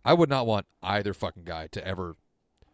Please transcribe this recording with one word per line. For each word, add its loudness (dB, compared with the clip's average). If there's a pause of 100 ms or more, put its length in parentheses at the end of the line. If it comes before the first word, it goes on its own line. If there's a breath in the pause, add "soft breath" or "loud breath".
I 6
would 6
not 0
want 2 (160)
either -2
fucking -8
guy -10
to -10
ever -6 (580)